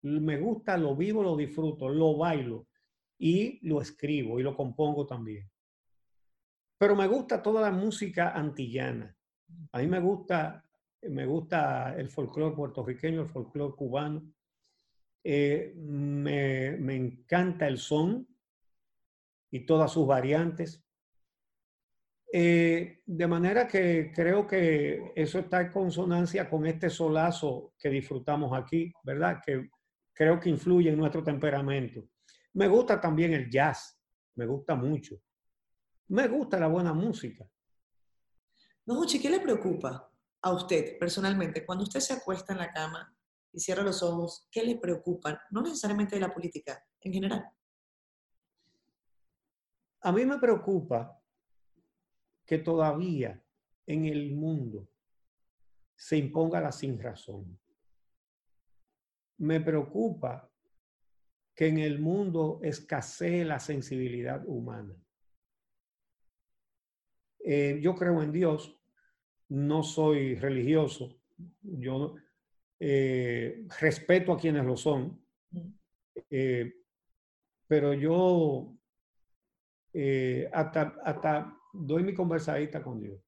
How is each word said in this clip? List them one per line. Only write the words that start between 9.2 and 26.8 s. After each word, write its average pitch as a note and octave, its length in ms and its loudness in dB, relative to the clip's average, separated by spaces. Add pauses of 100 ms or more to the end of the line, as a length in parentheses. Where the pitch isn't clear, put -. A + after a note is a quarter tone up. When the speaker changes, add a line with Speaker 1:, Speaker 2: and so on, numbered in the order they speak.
Speaker 1:
A B2 80 -4
mí D3 80 0
me F3+ 100 0
gusta, F3 680 -2 (380)
me C3+ 240 -6
gusta C#3+ 720 -2
el C3 100 -6
folclore D3+ 460 -4
puertorriqueño, C#3+ 680 -4
el D#3+ 60 -6
folclore C#3+ 460 -6
cubano. D3 480 -4 (1000)
Eh, C#3+ 520 2
me, C#3+ 1000 -2
me C3+ 160 -2
encanta E3+ 720 0
el C3 120 0
son F3+ 500 0 (1200)
y B2+ 160 -8
todas D#3+ 260 6
sus D#3+ 140 2
variantes. D#3 760 0 (1500)
Eh, E3+ 760 4
de E3+ 200 -2
manera F#3 400 4
que E3+ 480 2
creo F#3 320 4
que D#3+ 680 2
eso D#3 220 0
está F3+ 240 0
en F3 100 -4
consonancia F3 760 0
con D#3+ 180 0
este E3 240 0